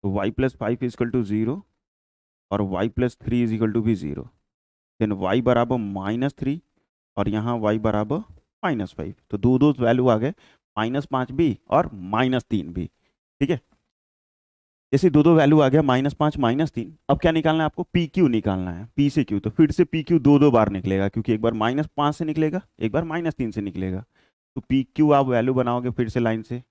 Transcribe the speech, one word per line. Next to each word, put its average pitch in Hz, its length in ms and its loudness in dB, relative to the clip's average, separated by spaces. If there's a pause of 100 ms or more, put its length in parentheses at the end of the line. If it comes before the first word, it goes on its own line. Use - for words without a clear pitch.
तो 101 100 -2
y 101 180 -2
plus 127 220 -2
five 113 280 -4
is 123 120 -4
equal 120 160 -2
to 127 160 0
zero 110 280 -2 (960)
और 101 140 -2
y 95 260 -2
plus 123 260 -2
three 120 280 -2
is 113 80 0
equal 110 200 0
to 113 120 2
भी 113 120 2
zero, 73 280 -8 (760)
then 107 220 0
y 98 220 0
बराबर 120 340 0
माइनस 104 560 -4
थ्री 147 260 -6 (560)
और 101 120 -2
यहाँ 113 320 -2
y 107 200 0
बराबर 107 380 -2 (460)
माइनस 117 300 -4
फ़ाइव, 80 200 -10 (160)
तो 104 80 -6
दो, 127 200 4
दो 147 160 4
वैल्यू 123 340 2
आ 113 100 4
गए, 127 120 -2 (460)
माइनस 123 300 -4
पाँच 127 260 -4
भी 139 260 0 (100)
और 160 240 2
माइनस 113 520 -2
तीन 85 280 -4
भी, 87 140 -6 (540)
ठीक 139 100 0
है। 147 100 -2 (1300)
जैसे 165 180 4
दो, 147 120 6
दो 170 140 8
वैल्यू 151 240 6
आ 135 80 4
गया, 147 160 4
माइनस 135 300 0
पाँच, 151 240 0
माइनस 135 340 0
तीन, 117 240 -10 (120)
अब 139 120 2
क्या 165 120 2
निकालना 160 300 0
है - 20 0
आपको, 156 200 -4
पी 170 240 -2
क्यू 170 200 2
निकालना 95 440 -2
है, 92 140 -12 (100)
पी 143 140 2
से 139 140 0
क्यू, 101 160 -4
तो 110 100 -4
फिर 151 220 4
से 180 140 2
पी 160 160 -4
क्यू 170 180 0
दो, 143 180 6
दो 143 120 6
बार 110 200 4
निकलेगा, 95 380 -2
क्योंकि 113 240 -4
एक 110 100 0
बार 113 120 0
माइनस 123 420 -2
पाँच 147 180 0
से 170 100 -6
निकलेगा, 156 360 -2 (180)
एक 110 140 -4
बार 160 140 -2
माइनस 160 280 -6
तीन 117 160 -6
से 107 100 -8
निकलेगा। 95 440 -6 (520)
तो 127 40 -8
पी 135 260 -2
क्यू 151 260 2
आप 139 160 4
वैल्यू 123 260 0
बनाओगे 123 380 -2
फिर 117 160 -2
से 120 120 -2
लाइन 113 240 -2
से 120 260 -12